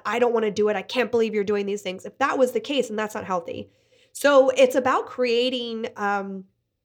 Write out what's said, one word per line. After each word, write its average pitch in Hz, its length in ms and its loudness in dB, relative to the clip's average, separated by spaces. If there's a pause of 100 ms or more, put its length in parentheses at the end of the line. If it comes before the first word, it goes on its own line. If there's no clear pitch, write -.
I 220 140 -2
don't 240 120 2
wanna 220 200 0
do 208 160 2
it. 208 80 0
I 190 60 -4
can't 226 280 -2
believe 226 240 0
you're 208 80 0
doing 202 240 0
these 202 160 -4
things." 185 220 -8
If - 140 -16
that 294 200 0
was 247 140 4
the 226 80 -2
case, 262 260 -2
then 214 100 -8
that's 214 200 -4
not 202 80 -8
healthy. - 440 -6 (440)
So 269 380 4
it's 254 260 4
about 285 300 0
creating, 240 920 -2
um, 196 480 -4 (400)